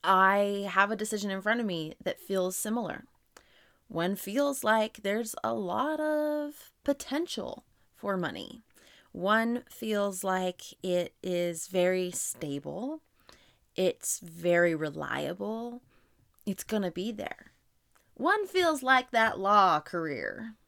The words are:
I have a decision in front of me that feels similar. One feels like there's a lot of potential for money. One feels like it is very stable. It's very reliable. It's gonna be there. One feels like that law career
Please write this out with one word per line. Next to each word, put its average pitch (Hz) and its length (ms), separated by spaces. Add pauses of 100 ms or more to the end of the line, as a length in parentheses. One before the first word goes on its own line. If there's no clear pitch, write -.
I 196 680
have 196 200
a 220 40
decision 208 360
in 190 100
front 220 180
of 233 60
me 160 380
that - 160
feels 185 360
similar. 220 500 (800)
One 175 280
feels 269 480
like 220 400
there's 214 400
a 226 100
lot 226 460
of 302 720 (120)
potential - 840 (300)
for 196 220
money. 147 440 (500)
One 226 580
feels 202 540
like 185 380 (200)
it 180 400
is 175 460
very 185 440
stable. 160 920 (760)
It's - 440
very 170 540
reliable. 160 1080 (640)
It's 196 180
gonna 196 280
be 202 200
there. - 400 (640)
One 381 340
feels 330 340
like 254 300
that 226 280
law 190 420
career 160 720 (140)